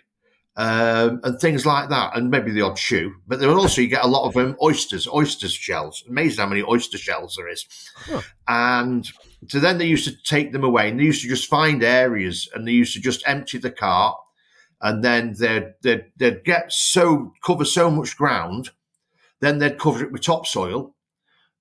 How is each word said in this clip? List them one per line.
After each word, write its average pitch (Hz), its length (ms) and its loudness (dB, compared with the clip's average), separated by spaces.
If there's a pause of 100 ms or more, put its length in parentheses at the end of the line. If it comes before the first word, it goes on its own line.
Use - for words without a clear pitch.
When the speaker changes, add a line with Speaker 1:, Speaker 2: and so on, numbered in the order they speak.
(560)
Speaker 1:
um, 113 680 2
and 127 160 -4
things 147 260 2
like 143 240 2
that, 127 260 -2
and 120 140 0
maybe 123 220 0
the 104 100 0
odd 95 160 0
shoe. 95 380 -2 (120)
But 131 120 -4
there 139 100 4
was 165 80 6
also, 180 240 2
you 120 60 2
get 120 180 0
a - 20 2
lot 131 200 2
of, 123 100 -6
um, 127 240 0
oysters, 143 460 0
oyster 147 420 -2
shells. 80 580 -6
Amazing 127 320 -2
how 101 80 0
many 101 160 -2
oyster 117 340 -2
shells 87 380 -8
there 90 140 -12
is. 85 160 -10 (300)
Speaker 2:
Huh. - 260 -8 (260)
Speaker 1:
And 120 640 0 (380)
so 143 120 -2
then 175 180 4
they 170 100 -2
used 160 200 2
to - 160 -8
take 147 280 0
them 135 120 -4
away, 113 260 4
and 117 100 -2
they 143 60 2
used 156 180 2
to 123 60 -8
just 123 200 -2
find 151 340 2
areas, 113 680 2
and 110 140 -10
they 120 40 -2
used 120 220 4
to 104 80 -8
just 123 240 -2
empty 139 320 -4
the 123 140 -6
cart, 98 440 0 (680)
and 107 220 -2
then 117 360 0
they'd, 110 420 0
they'd, 117 240 0 (120)
they'd 120 260 2
get 170 280 0
so, 165 640 2 (100)
cover 147 220 0
so 170 240 4
much 151 280 -2
ground, 110 520 -2 (720)
then 147 180 2
they'd 147 200 0
cover 123 240 0
it - 80 -8
with 123 100 -10
topsoil, 113 720 -2 (680)